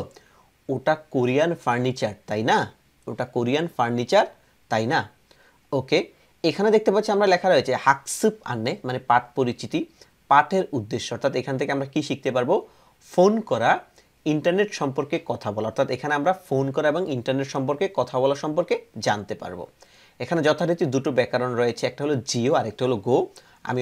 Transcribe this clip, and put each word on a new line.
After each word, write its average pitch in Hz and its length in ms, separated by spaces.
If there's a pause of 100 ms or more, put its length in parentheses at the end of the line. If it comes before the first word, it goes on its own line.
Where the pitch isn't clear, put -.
(680)
ওটা 139 260 (180)
কোরিয়ান 135 380 (120)
ফার্নিচার, 123 500 (160)
তাই 110 200
না? 214 80 (500)
ওটা 123 180 (100)
কোরিয়ান 135 300 (100)
ফার্নিচার, 120 500 (460)
তাই 110 200
না? 151 80 (720)
ওকে, 139 280 (440)
এখানে 190 320
দেখতে 220 180
পাচ্ছি 214 220
আমরা 202 180
লেখা 180 160
রয়েছে 131 240 (120)
হাকসুপ 214 500 (160)
আন্নে, 120 220 (140)
মানে 127 120 (100)
পাঠ 123 140 (140)
পরিচিতি, 123 420 (520)
পাঠের 147 320 (140)
উদ্দেশ্য। 113 380
অর্থাৎ 127 260
এখান 135 180
থেকে 151 160
আমরা 135 180
কি 151 140
শিখতে 139 280
পারবো? 127 200 (560)
ফোন 190 200 (180)
করা, 123 220 (600)
ইন্টারনেট 175 360 (100)
সম্পর্কে 143 380 (140)
কথা 113 240
বলা। 110 160
অর্থাৎ 135 240
এখানে 147 240
আমরা 170 140 (140)
ফোন 135 180 (100)
করা 151 180
এবং 143 100 (120)
ইন্টারনেট 135 400
সম্পর্কে 143 300 (140)
কথা 127 240
বলা 139 200
সম্পর্কে 165 320 (300)
জানতে 104 360
পারবো। 90 220 (560)
এখানে 165 280
যথারীতি 170 380 (100)
দুটো 135 220
ব্যাকরণ 123 340 (100)
রয়েছে, 120 280
একটা 139 160
হলো 147 100 (140)
জিও 127 300
আর 113 120
একটা 113 140
হলো 123 120 (100)
গো। 127 100 (520)
আমি 123 120